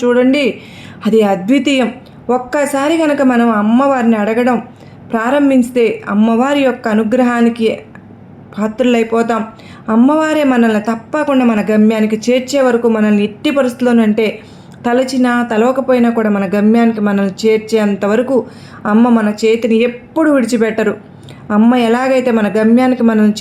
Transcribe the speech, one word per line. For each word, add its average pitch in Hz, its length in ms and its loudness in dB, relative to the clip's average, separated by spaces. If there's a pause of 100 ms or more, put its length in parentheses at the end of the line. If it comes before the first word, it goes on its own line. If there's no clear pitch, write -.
చూడండి, 254 400 2 (600)
అది 220 160 4 (120)
అద్వితీయం. 247 580 0 (380)
ఒక్కసారి 277 680 -2
కనుక 294 240 0
మనం 240 280 2
అమ్మవారిని 233 680 2
అడగడం 226 400 0 (540)
ప్రారంభిస్తే 247 760 0 (240)
అమ్మవారి 226 540 0
యొక్క 247 240 -2
అనుగ్రహానికి 233 800 0 (880)
పాత్రలైపోతాం. 226 840 0 (480)
అమ్మవారే 302 540 2
మనల్ని 233 460 2
తప్పకుండా 269 560 -2
మన 220 160 0 (100)
గమ్యానికి 214 540 2
చేర్చే 254 360 0
వరకు 240 260 0
మనల్ని 214 360 2
ఎట్టి 214 280 -4
పరిస్థితుల్లోనంటే 240 720 0 (600)
తలచినా 254 460 0 (200)
తలవకపోయినా 247 580 0
కూడా 226 200 -2
మన 202 160 0 (100)
గమ్యానికి 220 460 2
మనల్ని 196 420 -2
చేర్చేంత 214 600 0
వరకు 247 300 0 (500)
అమ్మ 226 240 4
మన 214 240 2 (120)
చేతిని 226 300 0
ఎప్పుడు 247 560 -2
విడిచిపెట్టరు. 226 640 0 (580)
అమ్మ 226 240 4
ఎలాగైతే 247 560 0
మన 220 160 0 (100)
గమ్యానికి 240 460 2
మనల్ని 214 380 2